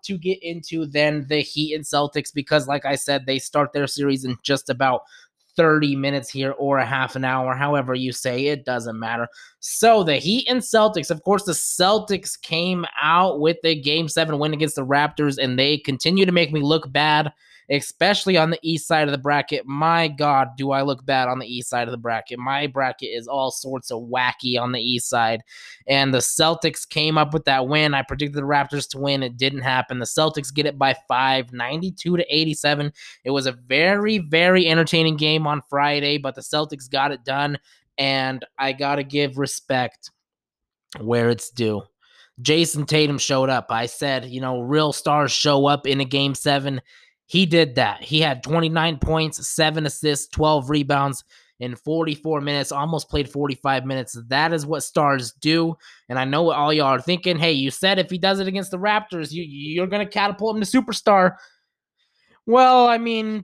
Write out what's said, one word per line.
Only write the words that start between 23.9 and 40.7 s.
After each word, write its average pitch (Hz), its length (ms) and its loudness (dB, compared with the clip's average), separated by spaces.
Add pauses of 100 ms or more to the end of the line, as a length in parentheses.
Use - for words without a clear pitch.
wacky 123 580 -2
on 123 100 -2
the 123 80 -4
east 120 300 -2
side. 117 320 0 (460)
And 135 260 2
the 127 60 4
Celtics 160 680 0
came 156 300 0
up 151 160 2
with 156 120 -2
that 135 220 2
win. 151 280 2
I 135 80 0
predicted 143 320 -6
the 143 120 -4
Raptors 143 420 0
to 135 100 -10
win. 139 240 0
It 123 120 -6
didn't 135 260 -2
happen. 127 360 -2
The 120 80 -4
Celtics 151 480 -2
get 147 140 0
it 139 100 -6
by 135 180 2 (120)
five, 131 440 0
ninety-two 143 680 -4
to 170 180 -2
eighty-seven. 147 580 0 (300)
It 127 80 -2
was 135 160 0
a 127 60 -2
very, 185 640 2
very 175 480 4
entertaining 160 500 4
game 156 300 2
on 147 240 -2
Friday, 143 480 0
but 139 160 -6
the 135 60 -16
Celtics 151 460 -4
got 139 240 0
it 131 140 -10
done, 143 320 -2 (400)
and 135 460 -2 (140)
I 135 160 -2
gotta 143 300 -2
give 135 340 -2
respect 131 760 -4 (880)